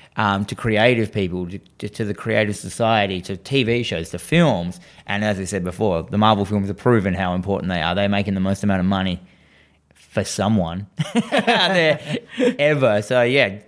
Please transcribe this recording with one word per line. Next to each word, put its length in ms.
um, 260
to 100
creative 580
people, 360
to, 100
to, 100
to 160
the 80
creative 440
society, 640
to 160
T 260
V 180
shows, 280
to 80
films. 640
And 180
as 160
I 40
said 200
before, 380
the 160
Marvel 260
films 240
have 80
proven 380
how 200
important 360
they 100
are. 140
They're 140
making 260
the 60
most 240
amount 160
of 60
money 340
for 300
someone 600
<laughs> 160
out 580
there 460
ever. 440
So, 200
yeah, 460